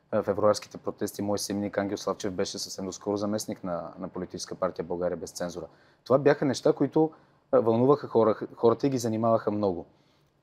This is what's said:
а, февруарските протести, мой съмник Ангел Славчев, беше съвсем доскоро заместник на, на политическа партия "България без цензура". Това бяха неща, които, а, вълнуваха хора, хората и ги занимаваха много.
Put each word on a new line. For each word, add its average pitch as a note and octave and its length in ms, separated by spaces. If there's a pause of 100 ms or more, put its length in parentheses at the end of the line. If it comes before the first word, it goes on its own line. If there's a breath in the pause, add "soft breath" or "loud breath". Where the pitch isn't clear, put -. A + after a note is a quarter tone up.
(100)
а, G#2+ 120
февруарските G2+ 560
протести, - 440
мой G2+ 160
съмник G2+ 400
Ангел G2+ 180
Славчев, G2 360
беше F#2+ 260
съвсем - 260
доскоро F#2+ 320
заместник G#2 480
на, E2 340
на F#2 100
политическа F2+ 460
партия F2+ 300
"България F2 320
без E2 140
цензура". F2 360 (380 soft breath)
Това C3 140
бяха C#3+ 260
неща, C#3+ 280
които, D#3 380 (420 loud breath)
а, C3 80
вълнуваха A#2+ 480
хора, A2 280 (200)
хората A#2 300
и C#3+ 40
ги C3 80
занимаваха A2+ 520
много. G2+ 360 (560 soft breath)